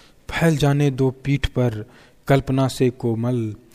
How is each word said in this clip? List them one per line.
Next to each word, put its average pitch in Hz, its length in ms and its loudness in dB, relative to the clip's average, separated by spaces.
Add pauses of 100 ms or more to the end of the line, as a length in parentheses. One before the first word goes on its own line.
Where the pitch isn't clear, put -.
(300)
फैल 165 260 2
जाने 143 340 2
दो 131 200 0
पीठ 139 360 -4
पर, 110 440 -2 (360)
कल्पना 135 420 2
से 127 220 2
कोमल 117 640 -4 (200)